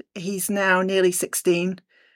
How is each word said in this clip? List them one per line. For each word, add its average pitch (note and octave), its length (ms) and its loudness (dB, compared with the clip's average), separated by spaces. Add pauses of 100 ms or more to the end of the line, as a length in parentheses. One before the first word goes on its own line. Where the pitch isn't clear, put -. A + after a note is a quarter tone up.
(140)
He's F#3+ 360 -6
now F#3+ 320 2
nearly F#3+ 300 2
sixteen. F3+ 640 -2 (380)